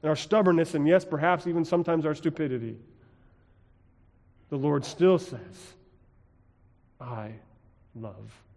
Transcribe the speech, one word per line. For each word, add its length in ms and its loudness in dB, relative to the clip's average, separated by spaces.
and 60 0
our 80 2
stubbornness, 580 2
and 100 0
yes, 200 6
perhaps 420 0
even 160 0
sometimes 420 0
our 80 0
stupidity? 640 -4
The 80 -4
Lord 280 0
still 320 4
says, 560 -10
"I 320 -12
love 480 -16